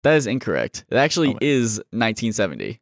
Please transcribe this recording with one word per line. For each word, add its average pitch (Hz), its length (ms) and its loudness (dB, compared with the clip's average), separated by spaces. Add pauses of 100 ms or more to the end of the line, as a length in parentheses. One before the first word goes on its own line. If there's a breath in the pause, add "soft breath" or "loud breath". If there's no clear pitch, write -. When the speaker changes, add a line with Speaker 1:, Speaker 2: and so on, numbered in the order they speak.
Speaker 1:
That 151 140 6
is 135 100 2
incorrect. 98 640 -4
It - 60 0
actually 151 320 2
Speaker 2:
Oh, 127 40 2
man. - 100 -6
Speaker 1:
is 120 380 0 (120)
nineteen 113 400 -2
seventy 73 380 -2
is - 120 -14